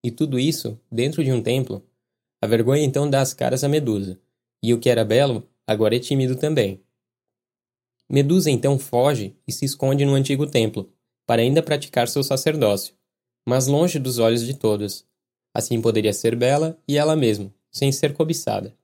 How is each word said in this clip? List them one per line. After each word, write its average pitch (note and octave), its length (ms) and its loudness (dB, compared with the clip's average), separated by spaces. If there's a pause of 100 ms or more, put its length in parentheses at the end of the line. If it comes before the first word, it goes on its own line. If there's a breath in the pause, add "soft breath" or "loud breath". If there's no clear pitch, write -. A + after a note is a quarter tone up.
E B2 60 -2
tudo C3 300 -2
isso, B2+ 400 -2 (120)
dentro C3 320 -2
de C3 80 0
um A#2 120 0
templo. A#2+ 400 -4 (580)
A G#2 60 -2
vergonha A#2 360 2
então C#3 240 0
dá C3+ 140 2
as C3 140 -2
caras B2+ 280 -2
à C#3 60 0
Medusa. G#2+ 480 -2 (460)
E A#2 100 4
o A2+ 60 2
que B2+ 100 2
era A2+ 160 4
belo, A#2+ 420 2 (200)
agora A2 280 2
é B2 40 0
tímido C3 360 0
também. B2+ 460 -2 (1300)
Medusa D3 400 2
então C3+ 300 2
foge A#2+ 560 0 (120)
e - 40 -8
se - 120 -6
esconde C3+ 400 0
no C#3 120 4
antigo C#3 320 0
templo, A2 420 -2 (380)
para A#2 160 2
ainda C#3+ 180 2
praticar C#3+ 460 -2
seu C#3 160 -2
sacerdócio, C3 720 0 (520)
mas B2+ 200 2
longe D#3 320 2
dos B2+ 180 -4
olhos A#2 280 2
de C3+ 100 -6
todos. G#2 500 -4 (480)
Assim - 260 -2
poderia G#2+ 340 2
ser A2+ 220 -2
bela D3 420 0 (100)
e C#3+ 100 0
ela D3+ 180 2
mesma, G#2+ 380 0 (180)
sem C#3 200 0
ser C#3+ 220 -2
cobiçada. A2+ 600 -4 (100)